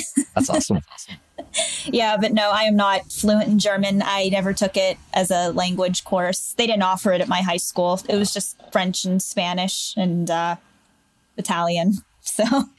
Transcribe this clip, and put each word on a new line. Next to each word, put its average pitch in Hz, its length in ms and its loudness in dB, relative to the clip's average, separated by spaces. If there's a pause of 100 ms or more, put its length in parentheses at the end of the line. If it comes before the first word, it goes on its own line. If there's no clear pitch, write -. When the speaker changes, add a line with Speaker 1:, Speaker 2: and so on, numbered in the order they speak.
(120)
Speaker 1:
<laughs> - 240 -2
Speaker 2:
That's 269 140 0
awesome. 220 300 0 (1080)
Speaker 1:
Yeah, 220 320 2
but 208 160 0
no, 208 160 2
I 208 140 2
am 214 120 4
not 196 360 2
fluent 214 360 2
in 208 120 4
German. 196 440 2
I 196 260 0
never 190 240 0
took 196 220 -2
it 190 220 0 (160)
as 185 160 0
a 175 220 2
language 180 520 0
course. 180 540 -2
They 240 80 2
didn't 220 160 2
offer 185 320 2
it 180 80 2
at 175 60 -2
my 180 160 0
high 180 140 0
school. 180 420 0 (100)
It 202 80 2
was 202 160 0
just - 260 -8 (120)
French 185 340 0
and 185 160 2
Spanish 180 760 -4
and, 175 360 0
uh, 170 240 0 (800)
Italian. 175 560 0 (160)
<laughs> - 120 -20
So - 220 -2 (360)